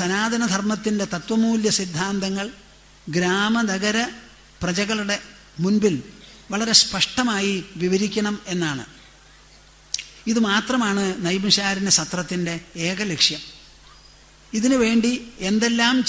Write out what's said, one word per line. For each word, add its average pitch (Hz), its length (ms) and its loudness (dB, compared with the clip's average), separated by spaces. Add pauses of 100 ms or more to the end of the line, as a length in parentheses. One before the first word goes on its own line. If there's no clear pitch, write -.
സനാതനധർമ്മത്തിൻ്റെ 208 1120 0
തത്വമൂല്യ 226 680 2
സിദ്ധാന്തങ്ങൾ 190 680 -4 (680)
ഗ്രാമനഗര 208 840 0 (640)
പ്രജകളുടെ 202 540 -2 (460)
മുൻപിൽ 202 320 4 (580)
വളരെ 226 300 -2
സ്പഷ്ടമായി 202 720 0 (280)
വിവരിക്കണം 208 540 0 (160)
എന്നാണ്. 151 320 -2 (1500)
ഇത് 226 100 2 (100)
മാത്രമാണ് 214 540 0 (220)
നൈമിഷാരണ്യ 196 720 0
സത്രത്തിൻ്റെ 175 540 -4 (340)
ഏക 185 100 -4 (140)
ലക്ഷ്യം. 151 300 0 (1160)
ഇതിനു 254 260 4
വേണ്ടി 226 280 4 (360)
എന്തെല്ലാം 233 480 2 (120)